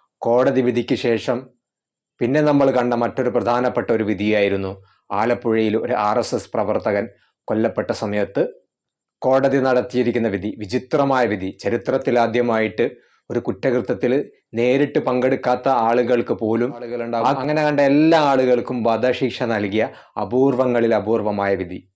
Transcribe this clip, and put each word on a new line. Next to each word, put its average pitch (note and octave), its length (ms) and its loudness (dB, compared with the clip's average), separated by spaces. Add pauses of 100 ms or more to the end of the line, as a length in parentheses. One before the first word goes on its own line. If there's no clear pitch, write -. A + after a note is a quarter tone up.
(220)
കോടതി B2+ 400 2
വിധിക്ക് A#2+ 360 0
ശേഷം A#2 400 -2 (840)
പിന്നെ C3 220 2
നമ്മൾ C#3+ 280 4
കണ്ട A#2+ 240 0
മറ്റൊരു A#2 360 -2
പ്രധാനപ്പെട്ട A#2+ 600 0
ഒരു A2 140 0
വിധിയായിരുന്നു G2+ 680 0 (400)
ആലപ്പുഴയിൽ A2 680 0
ഒരു G#2+ 220 -2
ആർ G#2 200 0
എസ് A#2 160 -2
എസ് G#2 160 -6
പ്രവർത്തകൻ G#2 540 -2 (440)
കൊല്ലപ്പെട്ട A2 440 -2
സമയത്ത് G#2 500 -2 (800)
കോടതി C3+ 380 2
നടത്തിയിരിക്കുന്ന B2 680 0
വിധി. G2+ 300 -4
വിചിത്രമായ B2+ 680 0
വിധി. F#2+ 320 -4
ചരിത്രത്തിലാദ്യമായിട്ട് A#2 1300 0 (440)
ഒരു A#2+ 100 -4
കുറ്റകൃത്യത്തിൽ A#2+ 720 -2 (420)
നേരിട്ട് C3+ 440 2
പങ്കെടുക്കാത്ത B2+ 720 0 (100)
ആളുകൾക്ക് A#2+ 560 0
പോലും A2+ 400 -2
ആളുകളുണ്ടാവും. A#2 560 -4
അങ്ങനെ C#3+ 320 -2
കണ്ട D3 180 2
എല്ലാ D#3 420 4
ആളുകൾക്കും C3 600 2
വധശിക്ഷ A#2 640 0
നൽകിയ G#2+ 400 0 (360)
അപൂർവങ്ങളിൽ A#2+ 760 2
അപൂർവമായ G2+ 600 0
വിധി. F2+ 260 -6 (160)